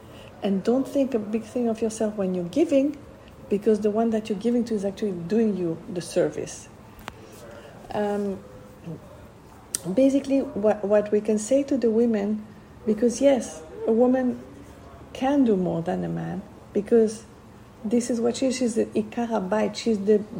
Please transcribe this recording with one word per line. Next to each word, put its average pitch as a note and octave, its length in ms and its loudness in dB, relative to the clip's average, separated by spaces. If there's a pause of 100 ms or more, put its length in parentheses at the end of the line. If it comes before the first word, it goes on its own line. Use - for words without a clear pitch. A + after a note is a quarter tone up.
(420)
And G3 200 0
don't C4 240 2
think C4+ 280 0
a A3+ 40 2
big G#3+ 240 -4
thing A#3+ 260 -2
of A3 120 -2
yourself G#3+ 360 -2
when F#3 180 -2
you're F3 260 -4
giving, D4 380 2 (500)
because G#3 320 2
the G#3 100 2
one A3+ 200 2
that G#3+ 180 -2
you're G3 100 -4
giving A#3+ 260 2
to A3+ 100 -4
is G3 100 -2
actually G3+ 280 -2
doing G3 440 0
you E3 220 -2 (100)
the F3 140 -6
service. - 640 -2 (1300)
Um, G3+ 440 -2 (1600)
basically, C4+ 460 4
what, G#3 440 0
what G#3 260 2
we G#3 120 2
can G#3+ 160 0
say C4+ 240 2
to C#4 160 -2
the A#3 120 2
women, G#3+ 540 2 (400)
because A3 380 0
yes, C4+ 400 2 (240)
a A3+ 60 2
woman B3 480 2 (760)
can C4+ 300 2
do G#3+ 120 4
more E3+ 240 0
than F3+ 240 -2
a E3+ 60 -6
man, E3+ 320 -6 (320)
because G#3+ 500 2 (600)
this A#3 260 0
is A3+ 100 -2
what A#3 160 0
she C4+ 100 0
is. B3 100 0
She's A3+ 180 0
the G#3+ 120 0
Ikar A3+ 420 -4
Habayit. G#3 480 -2
She's A3+ 240 0
the, G3+ 200 4 (200)